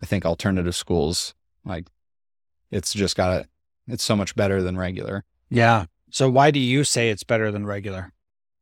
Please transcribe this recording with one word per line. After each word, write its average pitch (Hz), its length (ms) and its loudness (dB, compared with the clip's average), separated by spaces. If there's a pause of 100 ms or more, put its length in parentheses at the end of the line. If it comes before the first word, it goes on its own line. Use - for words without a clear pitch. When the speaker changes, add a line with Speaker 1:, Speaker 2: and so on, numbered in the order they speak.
Speaker 1:
I - 40 -12
think 98 180 -2
alternative 87 500 0
schools, 85 600 -2 (300)
like, 87 220 -10 (840)
it's 95 220 -4
just 98 240 -2
gotta, 90 300 0 (400)
it's 117 180 -8
so 110 120 2
much 98 180 -2
better 98 280 2
than 90 160 -2
regular. 95 460 -6 (260)
Speaker 2:
Yeah. 113 360 4 (240)
So 135 200 2
why 139 200 6
do 143 80 2
you 131 260 2
say 117 260 0
it's 101 140 -4
better 110 280 0
than 104 140 -4
regular? 98 460 -8 (500)